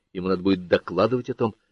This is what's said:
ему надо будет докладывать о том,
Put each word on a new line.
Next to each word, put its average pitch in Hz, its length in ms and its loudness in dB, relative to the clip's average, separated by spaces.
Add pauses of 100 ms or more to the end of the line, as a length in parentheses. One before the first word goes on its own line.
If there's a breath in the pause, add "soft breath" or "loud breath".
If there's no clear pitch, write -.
(120)
ему 92 160 -6
надо 92 160 0
будет 92 240 2
докладывать 101 640 0
о 131 40 -6
том, 117 220 -2 (160)